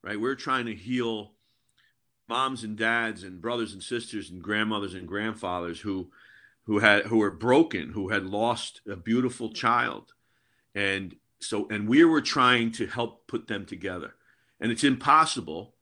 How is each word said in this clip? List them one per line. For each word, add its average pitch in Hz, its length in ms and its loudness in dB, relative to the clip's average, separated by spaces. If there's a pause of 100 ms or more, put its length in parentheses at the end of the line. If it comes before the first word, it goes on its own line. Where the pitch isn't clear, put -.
right? 104 180 -6
We 120 80 -2
were 135 60 -2
trying 131 320 -2
to 110 80 -6
heal 113 580 -4 (960)
moms 123 360 -2
and 107 120 -8
dads 113 460 0
and 92 180 -14
brothers 113 320 -4
and 95 100 -16
sisters 110 480 -8
and 90 120 -14
grandmothers 104 520 -2
and 90 120 -12
grandfathers 90 720 -6
who, 95 300 -6 (540)
who 104 160 0
had, 104 260 6
who 113 120 2
were 104 120 4
broken, 110 600 2
who 95 180 -6
had 98 180 -2
lost 110 600 -2
a 101 80 -8
beautiful 117 560 -2
child. 117 600 0 (640)
And 98 400 -2 (240)
so, 104 300 -6
and 104 200 -4
we 147 160 8
were 160 160 6
trying 123 520 4
to 110 140 -4
help 117 420 -6
put - 180 -6
them 98 180 -6
together. 90 500 -10 (460)
And 117 120 0
it's 117 120 0
impossible 127 960 2